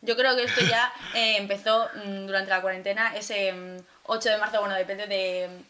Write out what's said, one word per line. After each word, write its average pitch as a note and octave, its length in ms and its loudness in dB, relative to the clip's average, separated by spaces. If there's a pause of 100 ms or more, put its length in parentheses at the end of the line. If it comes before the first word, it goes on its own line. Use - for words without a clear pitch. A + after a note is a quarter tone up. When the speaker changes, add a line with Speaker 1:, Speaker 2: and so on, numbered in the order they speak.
Speaker 1:
Yo A#3 160 0
creo B3+ 180 4
que A#3+ 80 2
esto B3 160 0
ya, A#3+ 320 4 (100)
Speaker 2:
<laughs> - 120 -8
Speaker 1:
eh, A3 240 2
empezó, G3+ 560 2
mm, G3 320 -8
durante G3 240 0
la F#3 100 4
cuarentena, G3 560 0
ese, G3+ 380 -2
mm, F3+ 220 -10 (260)
ocho A3 260 0
de G#3+ 80 4
marzo, G#3 240 0
bueno, G3+ 140 0
depende F#3+ 320 -2
de, F#3 420 -2 (220)